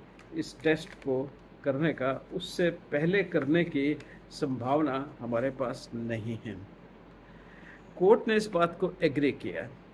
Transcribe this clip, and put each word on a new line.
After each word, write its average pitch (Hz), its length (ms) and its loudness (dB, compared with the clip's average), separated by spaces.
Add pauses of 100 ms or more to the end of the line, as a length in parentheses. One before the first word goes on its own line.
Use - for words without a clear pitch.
(340)
इस - 280 -8
टेस्ट 156 280 2
को 135 420 -2 (320)
करने 139 300 2
का, 131 400 -2
उससे 175 360 0
पहले 170 540 0
करने 156 400 2
की 147 340 0 (320)
संभावना 135 880 0
हमारे 120 300 0
पास 127 460 -6
नहीं 117 500 -4
है। 101 120 -8 (1400)
कोर्ट 220 300 6
ने 220 80 4
इस 214 120 2
बात 170 320 0
को 175 140 -2 (100)
एग्री 143 280 4
किया 90 380 -6 (240)